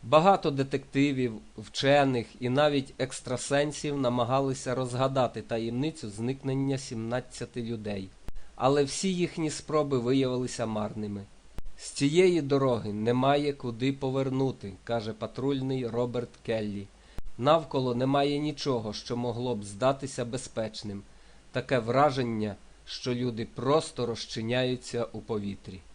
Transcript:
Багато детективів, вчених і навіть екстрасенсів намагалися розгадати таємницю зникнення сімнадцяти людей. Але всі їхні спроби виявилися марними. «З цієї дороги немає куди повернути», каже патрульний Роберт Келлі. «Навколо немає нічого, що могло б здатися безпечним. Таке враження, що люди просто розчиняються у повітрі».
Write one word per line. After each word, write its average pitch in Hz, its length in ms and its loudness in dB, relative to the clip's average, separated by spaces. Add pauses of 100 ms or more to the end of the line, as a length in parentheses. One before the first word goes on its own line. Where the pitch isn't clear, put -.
Багато 156 480 6
детективів, 135 800 0 (240)
вчених 135 720 2 (120)
і 123 100 -2
навіть 139 480 2
екстрасенсів 143 1000 -2
намагалися 127 760 0
розгадати 127 680 0
таємницю 117 680 -2
зникнення 135 680 -2
сімнадцяти 120 840 -6
людей. 104 460 -6 (520)
Але 143 220 6
всі 185 300 0
їхні 170 360 0
спроби 147 500 0
виявилися 127 680 2
марними. 104 580 -4 (540)
«З - 140 -12
цієї 170 500 4
дороги 135 520 2
немає 131 600 2
куди 127 400 -2
повернути», 131 800 -2 (100)
каже 110 300 -2
патрульний 131 760 -2
Роберт 120 420 -2 (160)
Келлі. 104 420 -4 (500)
«Навколо 135 580 2
немає 143 440 2
нічого, 135 540 -2
що - 240 -6
могло 120 380 -2
б 104 80 -6
здатися 120 640 -2
безпечним. 107 760 -6 (480)
Таке 127 280 0
враження, 120 760 2 (300)
що - 280 -6
люди 120 420 -4
просто 131 500 0
розчиняються 120 1000 -4
у - 160 -8
повітрі». 101 600 -6 (160)